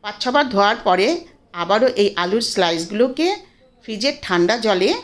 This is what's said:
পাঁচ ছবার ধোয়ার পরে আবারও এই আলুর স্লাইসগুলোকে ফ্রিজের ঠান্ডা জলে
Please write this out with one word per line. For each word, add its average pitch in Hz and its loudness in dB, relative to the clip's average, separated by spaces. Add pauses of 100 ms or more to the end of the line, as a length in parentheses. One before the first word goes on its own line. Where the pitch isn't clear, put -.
পাঁচ 208 -10
ছবার 269 2
ধোয়ার 202 2 (100)
পরে 185 2 (460)
আবারও 190 2 (140)
এই 202 4
আলুর 190 0
স্লাইসগুলোকে 202 0 (580)
ফ্রিজের 233 -4
ঠান্ডা 180 2
জলে 208 2 (140)